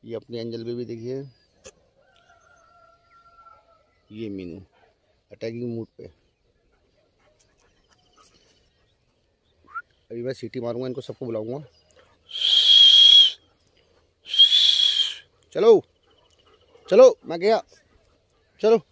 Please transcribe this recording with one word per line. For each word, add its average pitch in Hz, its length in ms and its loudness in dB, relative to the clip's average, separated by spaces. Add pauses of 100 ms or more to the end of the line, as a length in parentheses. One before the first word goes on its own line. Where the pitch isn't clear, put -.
ये 113 120 -16
अपनी 117 220 -14
एंजल 117 260 -12
बेबी 120 220 -12
देखिए, 117 360 -14 (3000)
ये 110 200 -16
मीनू 92 300 -16 (720)
attacking 117 440 -14
mood 113 120 -14 (100)
पे। - 140 -20 (4000)
अभी 120 120 -12
मैं 127 100 -8
सीटी 127 260 -14
मारूंगा, 120 280 -10
इनको 127 140 -12
सबको 127 240 -16
बुलाऊंगा। 113 380 -10 (4000)
चलो, 202 280 4 (1080)
चलो, 247 360 4
मैं 165 140 -12
गया, 202 220 -2 (1000)
चलो। 220 200 0 (100)